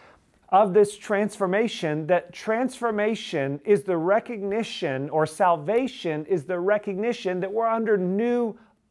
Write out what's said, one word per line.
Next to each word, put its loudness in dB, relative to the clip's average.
of 6
this 6
transformation, -2
that 2
transformation -2
is 4
the 0
recognition, -2
or 2
salvation 0
is 0
the -4
recognition -2
that -4
we're 0
under 0
new 0